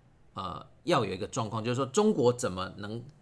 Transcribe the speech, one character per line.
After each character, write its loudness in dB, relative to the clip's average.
呃， -10
要 4
有 -4
一 -4
个 -6
状 -2
况， -4
就 0
是 0
说 0
中 4
国 6
怎 -2
么 -6
能 -10